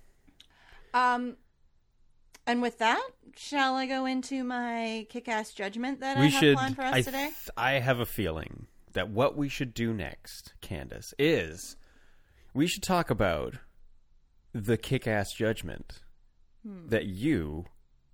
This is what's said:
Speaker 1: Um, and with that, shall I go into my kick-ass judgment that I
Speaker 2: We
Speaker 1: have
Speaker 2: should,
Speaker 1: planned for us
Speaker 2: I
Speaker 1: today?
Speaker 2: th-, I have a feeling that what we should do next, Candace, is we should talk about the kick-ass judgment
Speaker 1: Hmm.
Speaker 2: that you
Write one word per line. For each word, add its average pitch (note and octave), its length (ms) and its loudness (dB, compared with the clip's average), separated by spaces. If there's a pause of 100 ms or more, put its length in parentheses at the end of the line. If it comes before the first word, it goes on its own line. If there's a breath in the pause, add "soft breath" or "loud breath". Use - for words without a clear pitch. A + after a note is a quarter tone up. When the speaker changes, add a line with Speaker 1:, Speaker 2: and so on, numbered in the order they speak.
(960 soft breath)
Speaker 1:
Um, B3 420 2 (1120)
and A#3+ 160 2
with A#3+ 160 -2
that, B3+ 260 4 (320)
shall C4+ 400 0
I C4 100 0
go C4 200 0
into C4 380 -2
my A#3 640 -4
kick-ass A3+ 460 -6
judgment A3+ 460 -4
that C4+ 180 0
I - 20 6
Speaker 2:
We C4+ 100 10
Speaker 1:
have C#3 100 4
Speaker 2:
should, D3 160 8
Speaker 1:
planned C4 200 0
for C4+ 60 -4
us C4 120 0
Speaker 2:
I C3 80 4
Speaker 1:
today? C4+ 260 -4
Speaker 2:
th-, - 280 -12
I B2 240 2
have B2 200 2
a A#2 60 0
feeling D#2+ 600 -4 (260)
that F#2+ 160 0
what C3+ 280 2
we C#3+ 120 0
should B2+ 260 -4
do A#2 200 0
next, - 680 -8
Candace, B1+ 580 -10
is G#2+ 580 0 (800 soft breath)
we C#3 140 4
should - 140 -4
talk F3+ 280 2
about E2 440 2 (1000)
the A2+ 240 2
kick-ass A2 600 0
judgment G#2+ 640 -4 (640)
Speaker 1:
Hmm. F3+ 220 -14
Speaker 2:
that G#2+ 180 0
you F#2 600 -2 (480)